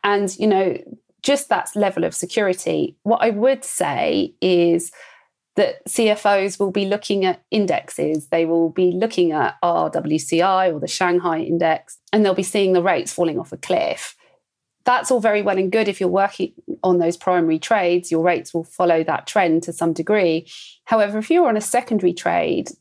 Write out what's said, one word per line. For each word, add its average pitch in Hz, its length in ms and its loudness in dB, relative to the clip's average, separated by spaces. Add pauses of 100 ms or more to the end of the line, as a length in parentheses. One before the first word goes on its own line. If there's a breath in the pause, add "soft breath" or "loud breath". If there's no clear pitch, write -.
And, 202 340 0
you 214 100 0
know, 190 300 2 (440)
just 277 260 0
that - 260 -2
level 190 300 0
of 165 100 -4
security. 180 880 -2
What 220 180 0
I 226 80 2
would 247 340 0
say 143 760 -2
is 170 500 2 (640 loud breath)
that - 320 0
C 226 220 2
F 208 160 0
Os 196 340 2
will 196 120 0
be 202 120 -2
looking 196 400 -2
at 180 260 -2
indexes. 156 800 -2
They 165 160 0
will 165 280 2
be 185 200 2
looking 180 400 0
at 156 320 -2
R 170 260 0
W 160 300 -2
C 165 220 0
I 185 280 2
or 151 120 -4
the 147 80 -6
Shanghai 175 500 0
index, 165 580 -2 (140)
and 214 140 4
they'll 190 80 2
be 190 100 -2
seeing 190 300 0
the 175 100 4
rates 175 300 0
falling 165 260 -2
off - 140 -10
a - 40 -14
cliff. - 600 -4 (680 soft breath)
That's 247 260 0
all 240 100 2
very 208 200 2
well 196 160 0
and 190 140 0
good 220 160 0
if 196 140 -6
you're 180 80 0
working 196 420 -2 (320)
on 180 140 4
those 170 180 0
primary 170 420 0
trades, 180 540 0
your 165 100 2
rates 170 320 0
will 165 120 -4
follow 170 400 2
that 160 200 -4
trend 170 380 2
to 170 80 -8
some 165 220 -2
degree. 165 520 0 (380 loud breath)
However, 214 360 0
if 220 120 -4
you're 339 160 4
on 220 80 2
a 214 60 0
secondary 214 500 0
trade 170 560 -2 (140)